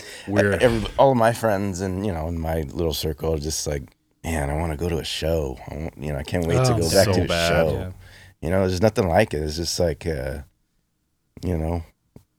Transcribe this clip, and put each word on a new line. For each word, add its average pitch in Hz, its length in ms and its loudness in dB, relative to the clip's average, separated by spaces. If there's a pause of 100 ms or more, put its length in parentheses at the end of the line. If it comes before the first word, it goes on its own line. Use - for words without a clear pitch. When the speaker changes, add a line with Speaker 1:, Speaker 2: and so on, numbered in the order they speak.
(280)
Speaker 1:
Weird. 101 260 4
Speaker 2:
I, 95 100 4
every, 113 240 2 (100)
all 135 140 6
of 127 40 2
my 113 160 6
friends 101 480 0
and, 95 240 -2
you 104 80 -2
know, 80 160 -4
in 85 100 -4
my 82 240 -2
little 78 300 -2
circle 78 420 -4
are 78 40 0
just 76 280 -6
like, 71 180 -4 (400)
"Man, 76 260 -2
I 71 80 -2
wanna 80 180 -2
go 85 140 -2
to 82 80 -2
a - 60 -6
show. 78 520 -2 (140)
I 71 60 -10
want, 78 200 -8
you 73 160 -6
know, 71 60 -4
I 69 40 -4
can't 87 240 -2
wait 85 100 2 (100)
to - 80 4
Speaker 3:
Oh, 113 40 0
Speaker 2:
go 80 120 0
back 95 160 6
Speaker 1:
so 95 80 2
Speaker 2:
to 92 80 4
a - 40 0
Speaker 1:
bad. 85 220 2
Speaker 2:
show." 82 300 2
Speaker 3:
Yeah. 92 120 -6 (520)
Speaker 2:
You 78 80 -2
know, 92 180 2
there's 92 140 -2
nothing 110 260 4
like 98 240 4
it. 76 100 -2
It's 76 140 -4
just 82 240 -2
like, 82 260 0
uh, 69 340 -4 (1040)
you 90 140 -2
know. 82 260 -4 (560)